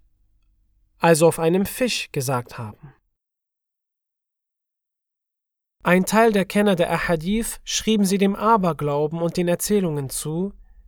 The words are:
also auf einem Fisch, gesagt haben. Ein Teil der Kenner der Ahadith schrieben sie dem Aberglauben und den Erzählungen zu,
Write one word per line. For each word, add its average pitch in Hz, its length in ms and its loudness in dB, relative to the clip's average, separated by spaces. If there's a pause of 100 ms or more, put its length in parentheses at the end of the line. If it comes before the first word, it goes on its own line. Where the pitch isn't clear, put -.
(960)
also 170 280 4
auf 160 120 2
einem 175 280 2
Fisch, - 460 -4
gesagt 127 460 -4
haben. 117 360 -14 (3000)
Ein 185 220 4
Teil 220 280 4
der 196 120 2
Kenner 202 320 2
der 165 160 0
Ahadith 170 720 -2
schrieben 214 400 0
sie 190 140 2
dem 196 180 2
Aberglauben 160 840 0
und 165 140 -2
den 175 120 0
Erzählungen 170 600 -2
zu, 170 420 -6 (360)